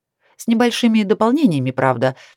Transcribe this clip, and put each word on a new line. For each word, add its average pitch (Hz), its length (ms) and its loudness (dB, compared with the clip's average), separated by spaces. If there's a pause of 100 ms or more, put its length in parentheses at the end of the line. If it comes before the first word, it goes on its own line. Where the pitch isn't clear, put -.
(360)
С - 120 -20
небольшими 233 560 0
дополнениями, 196 680 0
правда, 131 440 -2 (220)